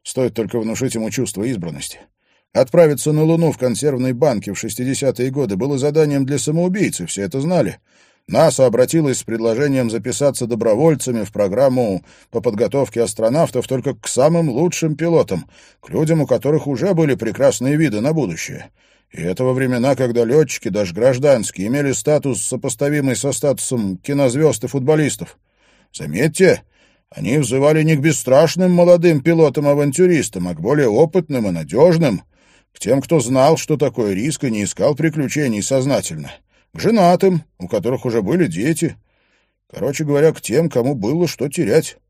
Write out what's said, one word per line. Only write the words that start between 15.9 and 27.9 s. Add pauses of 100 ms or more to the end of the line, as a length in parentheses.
людям,
у
которых
уже
были
прекрасные
виды
на
будущее. (400)
И
это
во
времена,
когда
лётчики,
даже
гражданские,
имели
статус,
сопоставимый
со
статусом
кинозвёзд
и
футболистов. (560)
Заметьте, (480)
они
взывали
не